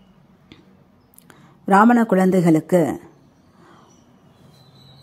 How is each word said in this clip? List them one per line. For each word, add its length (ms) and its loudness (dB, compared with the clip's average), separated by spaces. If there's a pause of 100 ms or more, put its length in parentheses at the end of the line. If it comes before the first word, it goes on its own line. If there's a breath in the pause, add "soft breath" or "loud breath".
(1700 soft breath)
பிராமண 400 2
குழந்தைகளுக்கு 960 -2 (2000 soft breath)